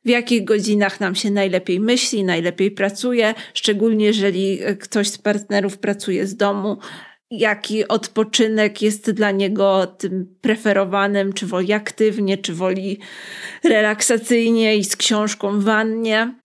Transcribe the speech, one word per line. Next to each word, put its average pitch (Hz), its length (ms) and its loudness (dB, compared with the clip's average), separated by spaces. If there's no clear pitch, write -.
w 226 40 -2
jakich 240 340 2
godzinach 208 560 0
nam 196 160 -2
się 202 160 -2
najlepiej 185 480 0
myśli, 233 440 0
najlepiej 175 480 0
pracuje, 214 640 0
szczególnie 214 520 2
jeżeli, 196 580 0
e, 196 120 -2
ktoś 202 340 -2
z - 80 -10
partnerów 202 600 -2
pracuje 196 500 -2
z 202 80 -8
domu, 202 420 -2
jaki 214 560 -2
odpoczynek 214 920 0
jest 214 300 0
dla 208 200 2
niego 196 540 2
tym 185 560 -6
preferowanym, 202 920 2
czy 196 120 -6
woli 180 280 0
aktywnie, 208 640 0
czy 196 160 -8
woli 190 460 -4
relaksacyjnie 226 1120 4
i 202 60 2
z - 120 0
książką 208 640 -2
w 202 40 0
wannie. 220 680 0